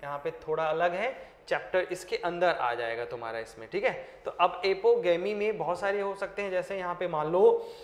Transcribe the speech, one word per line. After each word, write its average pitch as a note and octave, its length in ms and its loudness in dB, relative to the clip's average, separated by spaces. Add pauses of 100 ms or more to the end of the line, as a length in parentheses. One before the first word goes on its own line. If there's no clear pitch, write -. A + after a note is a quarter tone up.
यहाँ C#3+ 200 -6
पे D#3+ 80 -2 (160)
थोड़ा D#3 160 0
अलग E3 300 2
है, A3 220 -2 (320)
chapter F3 440 0
इसके - 240 -6 (100)
अंदर F3 300 2
आ A#2+ 200 0
जाएगा A#2 300 -4
तुम्हारा A#2 340 -8
इसमें, A2+ 300 -12
ठीक G3 140 -2
है। A#3 100 2 (320)
तो - 60 -4
अब F3 340 2
एपोगेमी F#3+ 680 4
में G#3 240 0
बहुत E3+ 220 -2
सारे G3+ 220 0
हो G3 140 -4
सकते G3 260 -6
हैं, G3+ 100 -4
जैसे F#3 260 -2
यहाँ F3+ 180 -4
पे F3+ 120 -2
मान D#3 240 -2
लो G3+ 200 8 (320)